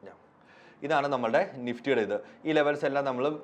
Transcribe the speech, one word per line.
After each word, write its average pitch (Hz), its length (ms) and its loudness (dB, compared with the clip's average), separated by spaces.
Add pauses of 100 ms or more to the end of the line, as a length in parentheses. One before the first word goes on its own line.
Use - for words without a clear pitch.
Yeah. 95 120 -20 (680)
ഇതാണ് 143 260 2
നമ്മളുടെ 123 280 2 (280)
Nifty-യുടേത്. 120 460 0 (340)
ഈ 160 100 0
ലെവൽസ് 147 300 2
എല്ലാം 139 200 -2
നമ്മൾ 127 160 -2 (200)